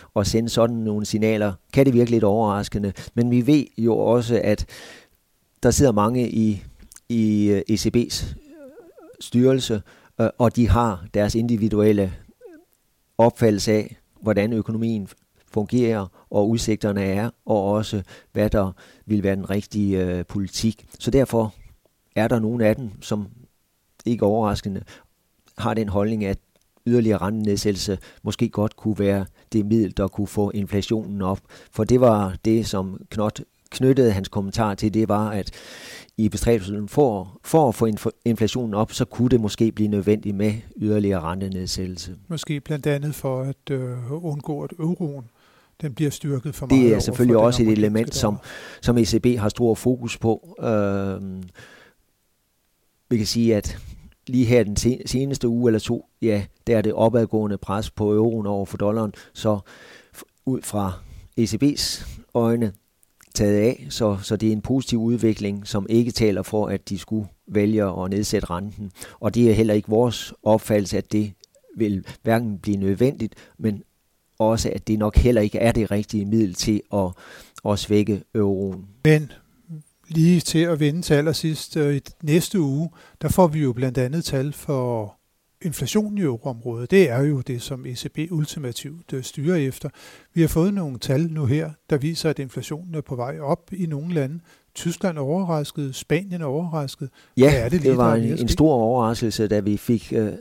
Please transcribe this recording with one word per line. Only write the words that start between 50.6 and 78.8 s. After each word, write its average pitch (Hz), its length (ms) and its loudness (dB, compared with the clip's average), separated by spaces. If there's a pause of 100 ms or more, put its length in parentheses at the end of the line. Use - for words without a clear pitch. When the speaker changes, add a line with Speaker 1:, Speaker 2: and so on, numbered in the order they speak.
Speaker 1:
Øhm, 98 800 -2 (1700)
vi 123 80 2
kan 107 100 -2
sige, 117 280 2
at - 220 -4 (500)
lige 127 180 2
her 117 180 6
den 104 140 2
se-, 120 280 2
seneste 127 420 -2
uge 120 220 2
eller 110 100 4
to, 120 260 -4 (160)
ja, 104 220 0 (240)
der 117 100 4
er 107 40 2
det 104 120 0
opadgående 110 640 2
pres 104 340 -6
på 104 220 0
euroen 110 340 0
over 101 180 -4
for 98 120 -10
dollaren, 104 360 -2 (200)
så 107 260 -2 (560)
f-, - 300 -20
ud 127 160 -2
fra 98 320 -4 (440)
E 117 80 2
C 107 80 -4 (100)
B's - 440 -2 (260)
øjne 117 380 0 (640)
taget 104 220 2
af, 117 320 0
så, 107 340 0
så 110 120 -4
det 107 140 0
er 107 40 2
en 107 80 -4
positiv 123 380 -2
udvikling, 107 680 -2
som 101 220 -4
ikke 117 220 2
taler 104 300 2
for, 107 260 -2
at 98 220 -6
de 98 80 -6
skulle 107 300 -6 (200)
vælge 104 360 2
at 92 260 -4
nedsætte 101 400 -2
renten. 98 420 -8 (280)
Og 104 160 -2
det 120 140 6
er 107 40 6
heller 107 200 4
ikke 107 160 0
vores 113 440 0 (100)
opfattelse, 107 540 2
at - 140 -6
det 107 220 -2 (440)
vil 104 280 -2 (180)
hverken 113 360 0
blive 101 180 -2
nødvendigt, 101 580 0 (220)
men 104 260 -4 (560)
også, 113 360 2
at 98 120 -10
det 107 120 0
nok 107 180 2
heller 123 240 6
ikke 104 160 0
er 117 140 4
det 113 200 0
rigtige 104 340 -2
middel 104 280 2
til 104 280 0 (120)
at, 95 160 0 (640)
at 101 80 0
svække 104 440 0 (120)
euroen. 98 500 -2 (200)